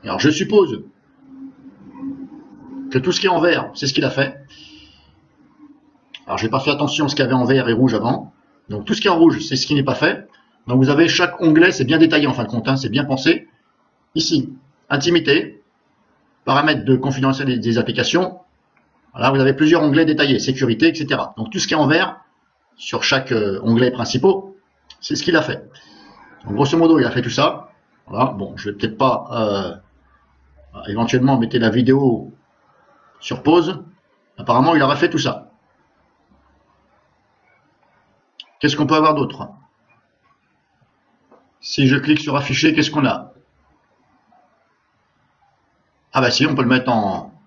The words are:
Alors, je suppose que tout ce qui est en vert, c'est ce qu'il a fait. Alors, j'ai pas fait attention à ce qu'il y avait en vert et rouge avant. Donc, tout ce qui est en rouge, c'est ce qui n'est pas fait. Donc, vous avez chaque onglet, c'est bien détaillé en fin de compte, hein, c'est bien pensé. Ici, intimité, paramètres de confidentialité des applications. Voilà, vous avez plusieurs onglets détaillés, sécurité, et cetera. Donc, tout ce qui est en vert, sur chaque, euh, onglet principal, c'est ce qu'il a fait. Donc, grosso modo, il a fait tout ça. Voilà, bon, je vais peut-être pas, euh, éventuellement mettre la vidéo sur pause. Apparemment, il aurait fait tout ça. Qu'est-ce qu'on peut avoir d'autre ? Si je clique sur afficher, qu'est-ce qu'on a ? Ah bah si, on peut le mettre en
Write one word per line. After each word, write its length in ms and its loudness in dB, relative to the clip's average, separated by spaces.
Alors, 160 -6
je 120 2
suppose 520 0
que 80 -2
tout 140 -2
ce 80 -4
qui 60 -2
est 40 2
en 100 0
vert, 340 0
c'est 120 -8
ce 60 -4
qu'il 120 -2
a 60 0
fait. 300 -4
Alors, 120 -6
j'ai 100 -2
pas 120 -2
fait 100 -2
attention 340 -2
à 40 -2
ce 60 -6
qu'il 100 0
y 20 -2
avait 80 -2
en 100 2
vert 240 2
et 40 2
rouge 220 2
avant. 380 -4
Donc, 160 -8
tout 80 -2
ce 60 -6
qui 80 2
est 20 4
en 80 2
rouge, 220 6
c'est 160 -4
ce 100 -4
qui 80 -2
n'est 80 2
pas 120 -2
fait. 320 -2
Donc, 100 2
vous 100 4
avez 180 4
chaque 340 0
onglet, 300 6
c'est 140 -2
bien 140 2
détaillé 280 4
en 60 0
fin 120 -4
de 40 -8
compte, 200 -6
hein, 80 0
c'est 120 -6
bien 160 -2
pensé. 440 0
Ici, 400 -2
intimité, 760 0
paramètres 400 0
de 120 4
confidentialité 640 -2
des 200 0
applications. 600 -2
Voilà, 180 0
vous 100 2
avez 140 4
plusieurs 280 4
onglets 220 4
détaillés, 340 2
sécurité, 500 0
et 60 0
cetera. 420 -6
Donc, 140 -10
tout 80 -8
ce 80 -2
qui 80 -2
est 40 0
en 100 2
vert, 320 0
sur 260 -8
chaque, 300 -2
euh, 320 -2
onglet 260 4
principal, 420 0
c'est 160 -6
ce 80 -6
qu'il 120 2
a 60 2
fait. 260 -8
Donc, 100 -8
grosso 240 0
modo, 220 4
il 40 2
a 60 -2
fait 120 -4
tout 80 -6
ça. 400 -2
Voilà, 200 -2
bon, 300 -8
je 140 -8
vais 60 -10
peut-être 200 -6
pas, 360 0
euh, 420 -2
éventuellement 520 0
mettre 180 -2
la 140 2
vidéo 640 2
sur 240 -12
pause. 400 2
Apparemment, 400 4
il 60 6
aurait 140 2
fait 140 2
tout 80 -2
ça. 320 -6
Qu'est-ce 160 0
qu'on 100 0
peut 80 2
avoir 200 4
d'autre ? 340 -6
Si 280 0
je 80 2
clique 240 0
sur 160 -4
afficher, 380 0
qu'est-ce 160 0
qu'on 160 0
a ? 260 -4
Ah 80 0
bah 100 2
si, 160 0
on 80 -2
peut 80 0
le 60 2
mettre 220 2
en 420 -4